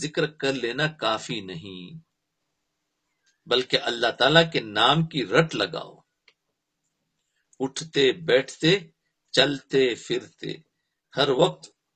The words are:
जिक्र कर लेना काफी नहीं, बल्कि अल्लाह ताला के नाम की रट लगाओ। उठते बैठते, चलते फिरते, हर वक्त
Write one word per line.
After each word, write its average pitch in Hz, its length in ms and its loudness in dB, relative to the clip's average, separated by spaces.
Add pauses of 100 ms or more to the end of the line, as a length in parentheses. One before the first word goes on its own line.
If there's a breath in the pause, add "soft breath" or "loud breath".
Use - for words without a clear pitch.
जिक्र 151 260 -2 (140)
कर 139 140 0
लेना 127 340 -2 (120)
काफी 110 420 -4
नहीं, 92 580 -14 (1500)
बल्कि 123 300 0
अल्लाह 120 380 -2
ताला 151 320 4
के 156 140 -2
नाम 117 460 2
की 143 240 -6
रट 156 240 2
लगाओ। 95 400 -6 (1700)
उठते 135 500 0 (160)
बैठते, 135 480 2 (600)
चलते 135 600 2
फिरते, - 680 -8 (520)
हर 139 160 2
वक्त 151 420 0 (240)